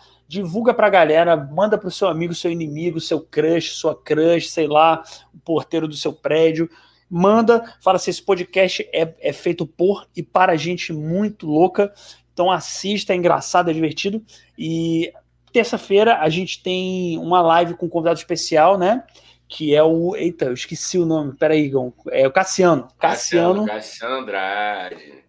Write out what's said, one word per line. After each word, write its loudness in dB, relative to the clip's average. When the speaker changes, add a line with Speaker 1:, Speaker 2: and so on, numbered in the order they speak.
Speaker 1:
Divulga -2
pra 4
galera, 4
manda 0
pro -8
seu -2
amigo, -4
seu -4
inimigo, -6
seu -4
crush, -2
sua -4
crush, 0
sei -2
lá, 4
o -20
porteiro -4
do -8
seu -6
prédio. 0
Manda, 2
fala 2
se -4
esse -8
podcast 0
é, -2
é -4
feito -4
por -2
e -10
para 2
gente -6
muito -6
louca. 2
Então 0
assista, -4
é 0
engraçado, 0
é 0
divertido. -4
E -4
terça-feira 2
a 0
gente -4
tem -4
uma 2
live 2
com -8
um -4
convidado -2
especial, 2
né? 0
Que -2
é 6
o, 2
eita, -4
eu -2
esqueci -6
o 2
nome, -2
peraí, 2
Igão. -2
É 4
o 2
Cassiano. 2
Speaker 2:
Cassiano, 0
Speaker 1:
Cassiano. -4
Speaker 2:
Cassiano -8
Andrade. -6